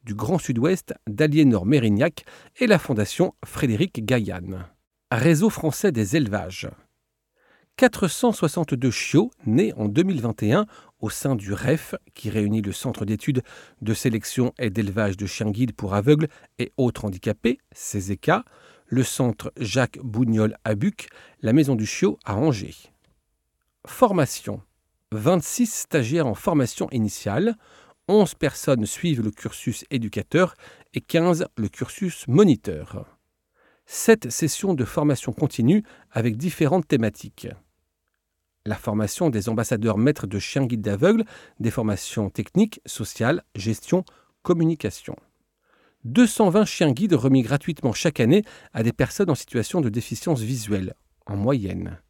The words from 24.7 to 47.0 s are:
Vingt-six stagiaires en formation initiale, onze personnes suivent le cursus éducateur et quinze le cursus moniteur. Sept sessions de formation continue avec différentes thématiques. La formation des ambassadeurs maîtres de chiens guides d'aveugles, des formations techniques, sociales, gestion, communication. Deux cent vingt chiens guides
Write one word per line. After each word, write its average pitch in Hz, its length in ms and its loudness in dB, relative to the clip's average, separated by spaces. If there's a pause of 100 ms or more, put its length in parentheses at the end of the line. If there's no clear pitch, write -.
Vingt-six 160 560 0
stagiaires 147 640 -2
en 104 60 -2
formation 151 580 -2
initiale, 120 640 -2 (500)
onze 196 280 4
personnes 131 520 0
suivent 120 360 -2
le 107 100 -2
cursus - 580 -8
éducateur 127 640 0 (400)
et 127 60 -4
quinze 170 460 2 (100)
le 104 120 -2
cursus - 600 -8
moniteur. 120 880 2 (680)
Sept - 440 2
sessions 180 420 -2
de 127 120 0
formation 147 480 0
continue 151 500 2 (300)
avec 117 240 0
différentes 160 500 0
thématiques. - 600 -2 (1160)
La 104 100 -4
formation 107 540 -2
des 110 180 -2
ambassadeurs 110 500 0
maîtres 127 300 0
de 101 100 -4
chiens 139 280 -2
guides 113 140 -2
d'aveugles, 143 440 2 (340)
des 117 140 -2
formations 107 580 -2
techniques, 196 560 -2
sociales, - 560 -4 (140)
gestion, 110 480 -2 (380)
communication. 160 720 0 (880)
Deux 175 240 4
cent 214 240 4
vingt 208 140 4
chiens 156 280 2
guides 170 220 2